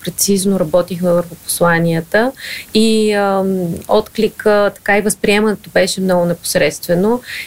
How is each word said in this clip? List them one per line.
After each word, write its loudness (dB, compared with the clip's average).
прецизно 0
работихме 0
върху 0
посланията 0
и, 2
ам, 0
отклика, 0
така 0
и -2
възприемането -2
беше 0
много 2
непосредствено 0